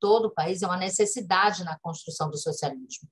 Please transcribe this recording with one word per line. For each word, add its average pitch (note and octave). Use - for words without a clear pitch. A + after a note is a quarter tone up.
todo A3
o -
país F3
é G3
uma F3+
necessidade F#3+
na D#3+
construção D#3+
do D3
socialismo. C3+